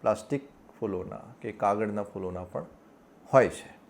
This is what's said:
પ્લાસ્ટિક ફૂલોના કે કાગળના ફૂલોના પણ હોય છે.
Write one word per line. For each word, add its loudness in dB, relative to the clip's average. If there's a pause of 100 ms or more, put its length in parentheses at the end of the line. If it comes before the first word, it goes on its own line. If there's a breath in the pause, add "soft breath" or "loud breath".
પ્લાસ્ટિક 0 (300)
ફૂલોના -6 (200)
કે -8
કાગળના 0
ફૂલોના -8
પણ -8 (680)
હોય 8
છે. -12 (100)